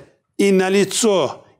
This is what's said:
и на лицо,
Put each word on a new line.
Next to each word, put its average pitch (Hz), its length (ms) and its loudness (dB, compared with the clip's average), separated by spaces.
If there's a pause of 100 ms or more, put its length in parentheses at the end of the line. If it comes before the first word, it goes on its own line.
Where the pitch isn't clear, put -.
(380)
и 196 120 2
на 190 200 2
лицо, 190 760 -2 (160)